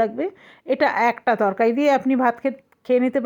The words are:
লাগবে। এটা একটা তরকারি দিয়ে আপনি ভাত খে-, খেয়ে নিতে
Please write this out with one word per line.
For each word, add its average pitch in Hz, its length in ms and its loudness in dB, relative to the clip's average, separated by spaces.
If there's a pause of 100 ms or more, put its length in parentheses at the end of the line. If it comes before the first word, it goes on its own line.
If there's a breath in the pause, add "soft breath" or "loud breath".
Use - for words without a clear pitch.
লাগবে। 226 240 -2 (480 loud breath)
এটা 285 160 0 (220)
একটা 240 220 -2 (100)
তরকারি 214 360 0
দিয়ে 294 200 2
আপনি 262 180 -2
ভাত 240 260 0
খে-, 269 200 -4 (220)
খেয়ে 254 200 2
নিতে 254 220 0